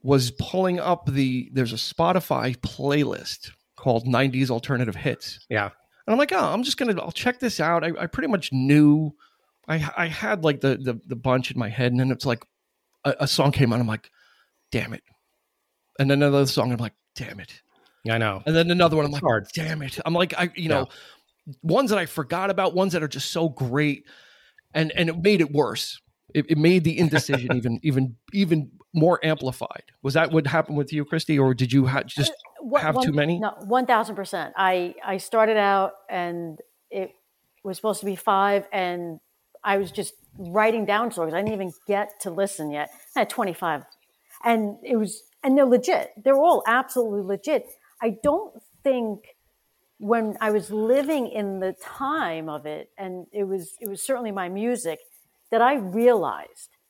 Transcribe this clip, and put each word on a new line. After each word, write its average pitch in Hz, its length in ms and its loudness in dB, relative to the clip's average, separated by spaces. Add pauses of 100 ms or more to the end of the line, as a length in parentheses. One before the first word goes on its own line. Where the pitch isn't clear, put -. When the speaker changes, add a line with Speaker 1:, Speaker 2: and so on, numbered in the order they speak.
Speaker 1:
was 131 260 4
pulling 180 500 -2
up - 280 0
the, 131 460 0
there's 123 200 0
a 110 40 -8
Spotify 139 800 0
playlist - 920 -4 (260)
called 120 300 0
nineties 127 460 2
Alternative 117 440 -2
Hits. - 540 -6
Speaker 2:
Yeah. 104 160 0 (400)
Speaker 1:
And 220 80 2
I'm 240 60 4
like, 302 140 2
"Oh, 320 200 0
I'm 214 80 -2
just 247 160 -4
gonna, 220 240 -2
I'll 170 100 -10
check - 280 -4
this 240 200 -4
out." 165 240 0
I, 165 160 -2
I 170 60 -4
pretty 254 220 -6
much 202 240 -2
knew, 147 600 6 (560)
I, 156 300 -2
I 175 80 0
had, 180 380 -4
like, 147 180 2
the, 135 160 2
the, 123 300 -6
the 123 80 -6
bunch 127 340 0
in - 80 -8
my 113 120 -2
head, 123 220 0
and 123 80 2
then 131 120 2
it's - 160 -4
like, 120 160 -2 (640)
a, 139 160 0
a 139 60 0
song 143 240 2
came 120 220 2
on, 117 60 0
I'm 120 80 0
like, 110 240 -6 (600)
"Damn 113 220 -4
it." - 80 -16 (1000)
And 139 100 2
then 139 140 4
another 139 240 4
song, 123 240 0
I'm 117 80 -2
like, 113 160 -6 (180)
"Damn 101 260 -12
it." - 220 -20 (480)
Speaker 2:
I 113 80 2
know. 104 300 0
Speaker 1:
And 160 80 2
then 170 160 4
another 175 240 4
one, 151 100 2
I'm 143 60 -4
Speaker 2:
It's 143 100 -6
Speaker 1:
like, 156 80 0
Speaker 2:
hard. 107 240 2
Speaker 1:
"Damn 156 300 -6
it." 131 200 -10
I'm 165 120 -2
like, 180 200 2
I, 180 200 -2
you 165 120 -6
know, 139 200 0 (580)
Speaker 2:
Yeah. 147 160 -16
Speaker 1:
ones 202 300 2
that 202 80 2
I 165 80 -2
forgot 170 420 -4
about, 185 240 0
ones 185 200 2
that 160 100 0
are 151 40 -2
just 135 220 -6
so 165 200 0
great, 135 560 -2 (680)
and, 156 200 0
and 170 140 0
it 165 140 -4
made 202 180 4
it 147 120 2
worse. 135 500 -2 (320)
It, 147 160 0
it 156 80 4
made 165 260 6
the 160 140 0
indecision 135 580 2
Speaker 2:
<laughs> - 0 -
Speaker 1:
even, 117 280 0
even, 131 320 0 (180)
even 165 380 2 (240)
more 165 280 4
amplified. 147 600 -4 (180)
Was 135 140 -2
that 165 160 2
what 160 160 4
happened 156 300 0
with 143 140 -2
you, 147 140 -2
Christy, 156 320 0
or 135 160 6
did 123 180 0
you 135 140 6
ha-, 131 220 0
just 139 240 -2
Speaker 3:
Uh, - 320 -18
one, 269 180 0
Speaker 1:
have 156 140 0
Speaker 3:
one, 254 100 2
Speaker 1:
too 151 80 0
many? 151 260 2
Speaker 3:
No, 208 140 -4 (120)
one 247 200 2
thousand 214 300 0
percent. 185 420 -8
I, 185 380 0 (100)
I 190 120 -4
started 220 400 2
out, 196 340 2 (180)
and 170 480 -6 (320)
it 190 220 -8 (520)
was 190 140 -8
supposed 214 220 -2
to 196 80 -6
be 196 80 -4
five, 196 580 2
and 175 460 -4 (440)
I 202 140 0
was 190 140 -4
just - 240 -8 (240)
writing 214 460 0
down 214 260 0
songs. 160 240 -4
I - 20 0
didn't 208 160 -2
even 190 180 -6 (140)
get 202 360 -4
to 190 100 -8
listen 165 400 -4
yet. 147 180 -6 (260)
I 269 40 -2
had 220 100 0
twenty-five, 175 540 -4 (600)
and 226 400 0
it 262 120 -2
was, 214 260 -4 (220)
and 269 140 4
they're 277 80 6
legit. 254 460 2 (120)
They're 269 140 4
all 294 280 4
absolutely 233 560 0
legit. 196 440 -2 (360)
I 226 220 -2
don't 320 300 0 (280)
think 240 380 -2 (800)
when 214 400 0
I 214 120 0
was 202 200 -2
living 254 560 0
in 196 320 -6
the 185 240 -4
time 185 640 -6
of 151 180 -10
it, 151 320 -10
and 185 360 -12
it 202 100 -4
was, 190 380 -6
it 226 80 -6
was 196 120 -10
certainly 240 300 -4
my 190 160 -4
music, 196 520 -4 (520)
that 226 100 4
I 262 140 4
realized 190 960 0 (200)